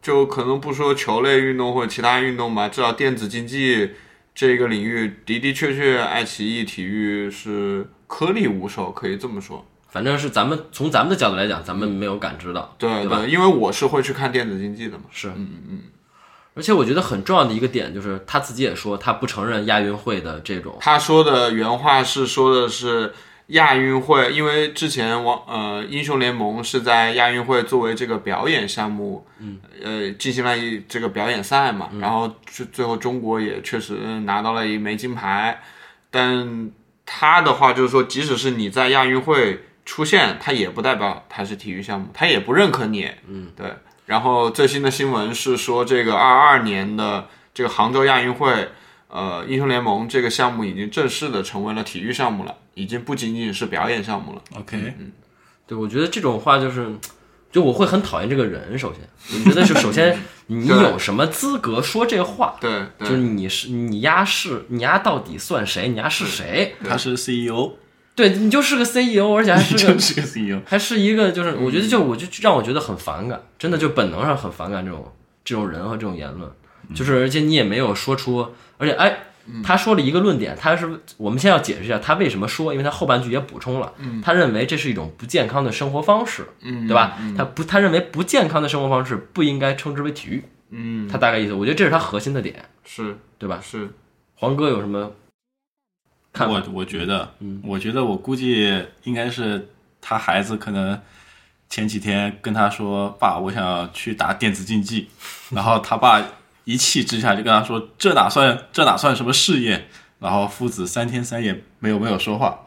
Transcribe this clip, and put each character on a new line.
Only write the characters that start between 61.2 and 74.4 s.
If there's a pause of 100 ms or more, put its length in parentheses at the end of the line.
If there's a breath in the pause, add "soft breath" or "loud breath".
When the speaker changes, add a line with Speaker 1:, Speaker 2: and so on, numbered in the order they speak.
Speaker 2:
资
格
说
这
话？
Speaker 1:
对， (120)
对。
Speaker 2:
就
是
你
是，
你
丫
是，
你
丫
到
底
算
谁？
你
丫
是
谁？
Speaker 1:
对。
Speaker 3:
他
是
C
E
O。 (420)
Speaker 2:
对，
你
就
是
个
C
E
O，
而
且
还
是
个
Speaker 3:
<laughs>
你
就
是
个
C
E
O。
Speaker 2:
还
是
一
个，
就
是，
Speaker 1:
嗯。
Speaker 2:
我
觉
得
就，
我
就 (140)
让
我
觉
得
很
反
感， (160)
真
的
就
本
能
上
很